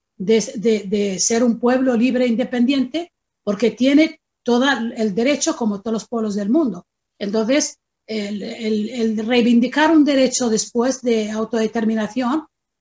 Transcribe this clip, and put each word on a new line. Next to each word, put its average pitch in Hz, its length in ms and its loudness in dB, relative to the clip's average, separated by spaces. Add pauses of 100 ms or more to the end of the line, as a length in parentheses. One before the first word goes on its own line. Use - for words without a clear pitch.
(160)
de, 208 400 0
de, 208 280 0
de 196 340 -2
ser 233 240 0
un 233 160 2
pueblo 254 380 2
libre 247 280 2
e 247 40 2
independiente, 254 840 -2 (300)
porque 208 300 0
tiene 285 480 2 (220)
todo 247 280 2
el 226 440 -2
derecho 285 420 0
como 208 240 -4
todos 220 140 -6
los 214 140 -8
pueblos 214 260 -4
del 202 160 -4
mundo. 233 360 0 (320)
Entonces, 220 600 -2 (280)
el, 208 360 -6
el, 220 480 -4
el 226 360 -2
reivindicar 247 640 4
un 311 140 6
derecho 262 440 2
después 233 520 -2
de 220 300 -2
autodeterminación 220 1160 -2 (340)